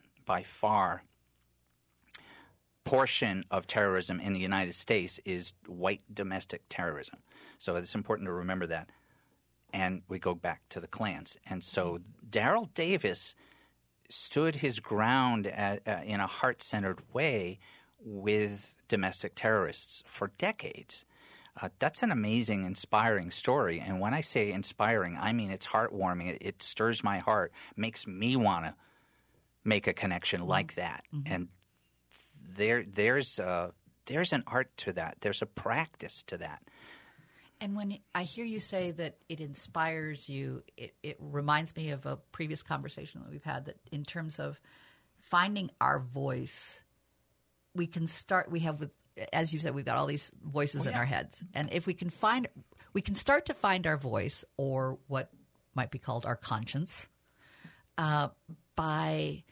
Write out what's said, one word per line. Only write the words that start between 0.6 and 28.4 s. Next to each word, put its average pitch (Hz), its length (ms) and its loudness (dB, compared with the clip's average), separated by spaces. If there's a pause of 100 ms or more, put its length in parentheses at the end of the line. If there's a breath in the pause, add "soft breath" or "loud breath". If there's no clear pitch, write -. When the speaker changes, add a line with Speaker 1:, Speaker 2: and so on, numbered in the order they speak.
Speaker 1:
portion 120 680 4
of 95 160 0
terrorism 95 520 2
in 101 140 -2
the 92 80 0
United 95 340 0
States 95 500 0
is 90 280 -4 (140)
white 90 360 -2 (100)
domestic 95 560 -6
terrorism. 78 500 -6 (400 loud breath)
So 87 180 -2
it's 90 180 -4
important 104 340 -2
to 87 40 -2
remember 90 360 -2
that. 80 200 -4 (840 soft breath)
And 92 360 0
we 95 100 -6
go 90 160 0
back 82 360 -4
to 90 100 -8
the 85 80 -12
Klans. 82 480 -6 (100)
And 90 160 -6
so 87 380 0 (280)
Daryl 139 460 2
Davis 165 600 0 (720 soft breath)
stood 156 480 0
his 123 240 0
ground 113 680 4
at, 101 400 0
uh, 98 180 0
in 104 160 0
a 95 60 2
heart-centered 101 760 -2 (120)
way 113 460 0 (400 loud breath)
with 104 760 0 (140)
domestic - 460 0
terrorists - 720 2
for - 220 -4 (100)
decades. - 640 -4 (560 loud breath)
Uh, 98 180 -4
that's - 240 2
an 226 80 2
amazing, 107 540 2
inspiring 101 640 4
story. 104 500 2
And 95 180 -2
when 104 160 0
I 156 60 0
say 107 320 0
inspiring, 101 680 2
I 104 120 2
mean 110 180 0
it's - 160 -6
heartwarming. 92 680 2
It, - 80 -10
it - 200 -6
stirs 110 400 0
my 101 160 2
heart, 104 340 2 (240 loud breath)
makes 113 300 -4
me 107 300 0
wanna 87 380 4 (880 soft breath)